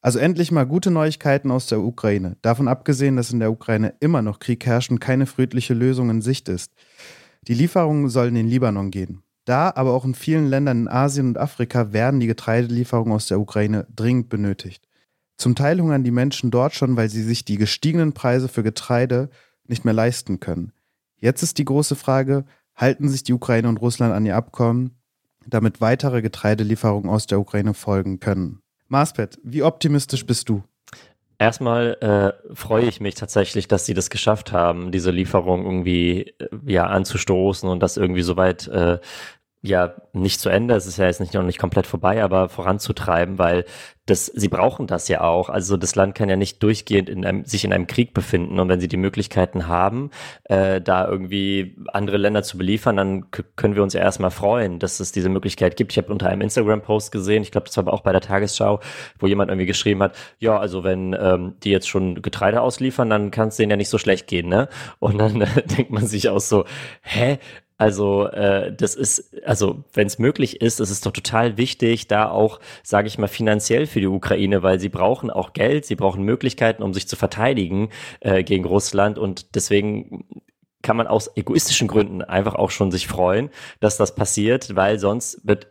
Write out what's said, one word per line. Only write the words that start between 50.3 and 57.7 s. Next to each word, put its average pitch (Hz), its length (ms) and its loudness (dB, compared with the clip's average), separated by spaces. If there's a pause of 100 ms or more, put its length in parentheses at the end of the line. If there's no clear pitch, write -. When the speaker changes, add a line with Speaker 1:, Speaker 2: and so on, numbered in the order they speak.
Speaker 2:
äh, 95 360 2
da 92 260 2
irgendwie 95 720 -4 (160)
andere 101 240 -2
Länder 101 260 2
zu - 140 -10
beliefern, 101 400 0
dann 98 340 -2
k-, - 140 -10 (100)
können 104 200 0
wir 101 80 2
uns 98 100 0
ja 90 80 -2
erstmal 92 300 0
freuen, 101 480 0
dass 95 200 -6
es 95 140 -6
diese 92 160 0
Möglichkeit 95 480 0
gibt. - 160 -2
Ich - 60 2
habe - 120 -4
unter 92 200 0
einem 95 100 -2
Instagram-Post 107 720 0
gesehen, 104 300 0
ich 101 80 -10
glaub, - 160 -4
das - 100 -8